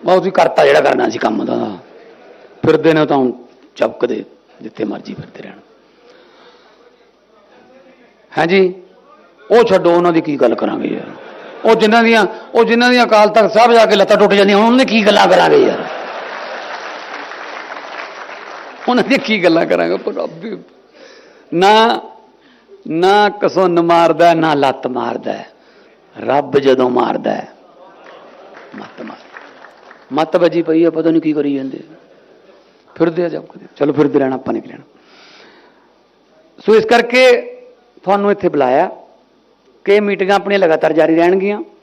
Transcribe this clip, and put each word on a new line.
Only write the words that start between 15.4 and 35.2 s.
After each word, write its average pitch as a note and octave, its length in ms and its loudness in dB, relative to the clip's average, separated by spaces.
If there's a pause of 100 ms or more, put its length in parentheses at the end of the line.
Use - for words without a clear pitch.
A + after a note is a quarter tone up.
ਯਾਰ, - 260 0 (3000)
ਉਹਨਾਂ B3 160 0
ਦੀਆਂ B3 160 0
ਕੀ G#3+ 240 -2
ਗੱਲਾਂ E3 220 4
ਕਰਾਂਗੇ। E3+ 320 -2
ਪਰ G3+ 160 -8
ਰੱਬ E3 260 -10
ਵੀ G#3 180 -12 (920)
ਨਾ, G#3+ 500 2 (840)
ਨਾ G3 420 2 (120)
ਕਸੁੰਨ E3+ 400 0
ਮਾਰਦਾ, E3+ 520 4
ਨਾ D#3+ 200 0
ਲੱਤ C#3 340 -2
ਮਾਰਦਾ, A#2 460 -6 (840)
ਰੱਬ C3+ 440 -2
ਜਦੋਂ C3 300 2
ਮਾਰਦਾ - 460 -2 (1400)
ਮੱਤ - 260 -18
ਮਾਰ, - 160 -16 (960)
ਮੱਤ D#3 240 -2
ਵੱਜੀ E3+ 240 2
ਪਈ D#3+ 220 0
ਆ, E3+ 60 2
ਪਤਾ D#3+ 200 -2
ਨਹੀਂ D#3+ 120 2
ਕੀ D#3 120 -4
ਕਰੀ C#3+ 220 -2
ਜਾਂਦੇ, C3+ 240 -8 (1160)
ਫਿਰਦੇ E3+ 300 -2
ਆ, E3 40 -6
ਚਮਕਦੇ। - 360 -14 (100)
ਚਲੋ, C#3+ 180 -2
ਫਿਰਦੇ C#3+ 260 0
ਰਹਿਣਾ, C3 160 -2
ਆਪਾਂ C3 180 -8
ਨਹੀਂ A2 140 -6
ਲੈਣਾ। - 160 -20 (1800)